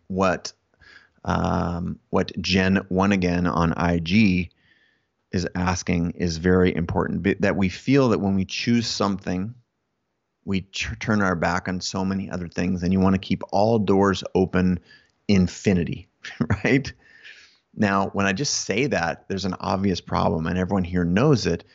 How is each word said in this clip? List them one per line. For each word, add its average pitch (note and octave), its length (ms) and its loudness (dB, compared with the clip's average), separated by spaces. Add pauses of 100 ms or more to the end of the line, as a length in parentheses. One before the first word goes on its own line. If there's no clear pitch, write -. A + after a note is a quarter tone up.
what, F#2 440 -2 (720)
um, F2 760 -2 (120)
what F#2+ 220 -2 (100)
Jen F#2+ 460 2
one F#2+ 240 2
again F2+ 340 0
on E2+ 260 2
I F2 280 0
G F2+ 500 2 (800)
is F2 240 -2
asking F2+ 600 -2
is E2 200 -4
very F#2 380 4
important, F2 480 -2
b-, G2 180 0
that F#2+ 160 2
we G2 140 2
feel C3 400 2
that G2 100 2
when G2 140 0
we F#2+ 100 0
choose A#2 420 0
something, G2 680 -4 (880)
we G2 160 -2
t-, - 400 -8
turn G#2+ 220 0
our F#2 140 2
back E2+ 320 -2
on F#2 120 -4
so F#2+ 240 -4
many F#2+ 260 -4
other F2 180 -8
things, F2+ 340 -4
and F2+ 100 0
you F#2+ 80 2
wanna F#2+ 160 4
keep - 260 -4 (100)
all A2 260 2
doors G2 460 2 (100)
open F#2 460 2 (480)
infinity, F2+ 800 0 (240)
<laughs> - 320 -2
right? C3+ 280 2 (840)
Now, G2 340 2
when G2 180 0
I G2 80 2
just C#3 180 -2
say A#2+ 360 -2
that, E2+ 400 -2
there's F#2+ 180 -4
an F#2 120 -4
obvious F#2+ 440 -2
problem, F2 440 -2
and F2+ 120 -2
everyone F#2 260 0
here F2 200 -2
knows G2+ 420 2
it, E2+ 180 -2 (100)